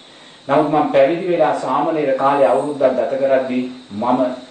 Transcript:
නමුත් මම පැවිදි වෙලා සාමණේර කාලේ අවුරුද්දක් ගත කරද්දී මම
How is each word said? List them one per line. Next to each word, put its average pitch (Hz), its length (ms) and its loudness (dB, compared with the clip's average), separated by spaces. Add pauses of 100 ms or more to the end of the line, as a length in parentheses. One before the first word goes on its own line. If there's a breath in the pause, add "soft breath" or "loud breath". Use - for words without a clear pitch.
(440 loud breath)
නමුත් 147 260 0
මම 151 180 0
පැවිදි 165 400 2
වෙලා 160 280 2
සාමණේර 143 580 -2
කාලේ 135 340 2
අවුරුද්දක් 139 340 0 (100)
ගත 123 240 -2
කරද්දී 127 480 0 (240)
මම 127 340 -2 (280)